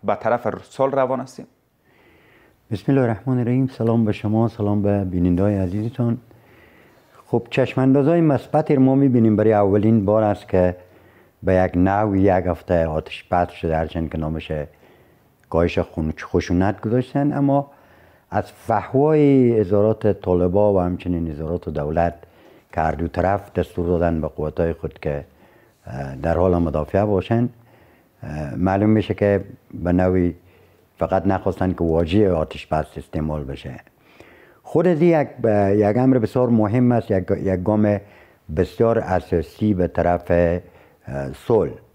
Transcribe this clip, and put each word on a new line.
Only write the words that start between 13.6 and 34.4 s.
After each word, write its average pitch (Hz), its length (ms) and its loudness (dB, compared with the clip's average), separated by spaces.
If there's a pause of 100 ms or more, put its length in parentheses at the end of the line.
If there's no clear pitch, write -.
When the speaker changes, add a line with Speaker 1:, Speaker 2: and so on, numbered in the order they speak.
Speaker 2:
هرچند 80 360 -4
که 78 60 -6
نامش 78 340 -8 (1000)
کاهش 85 280 0
خون-، 78 340 -4 (100)
خشونت 90 580 -2
گذاشتن، 127 520 -2
اما 139 380 0 (600)
از 98 220 -2
فحوای 131 1080 2
اظهارات 104 600 0
طالبا 92 540 2
و 92 60 2
همچنین 87 500 -4
اظهارات 80 380 -6
دولت 80 460 -2 (580)
که - 80 -6
هر 78 120 0
دو 80 160 -6
طرف 92 440 -4
دستور 87 340 -4
دادن 85 340 0
به 78 80 -6
قوت‌های 76 440 -4
خود - 260 -10
که، 73 260 -6 (640)
اه، 69 300 -12
در 80 220 -2
حال 90 200 2
مدافع 80 460 -2
باشن، 107 440 -2 (760)
اه، 73 320 -10
معلوم 98 360 0
می‌شه 107 240 0
که 101 300 2 (300)
به 87 180 -4
نوعی 92 420 2 (640)
فقط 92 280 -2
نخواستن 92 460 -2
که 85 120 -4
واژهٔ 85 460 2
آتش 78 360 -4
بس 78 200 -4 (100)
استعمال 76 480 -8
بشه. 65 360 -14 (840)